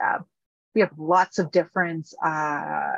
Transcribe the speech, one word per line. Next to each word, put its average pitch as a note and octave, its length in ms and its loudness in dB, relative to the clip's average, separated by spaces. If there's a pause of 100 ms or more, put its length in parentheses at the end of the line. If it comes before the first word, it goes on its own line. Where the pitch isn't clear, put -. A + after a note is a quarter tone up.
tab. - 240 -2 (500)
We A3 80 4
have F3 140 0
lots E3+ 420 2
of E3 120 -2
different, E3 640 -2 (100)
uh, D3+ 720 -2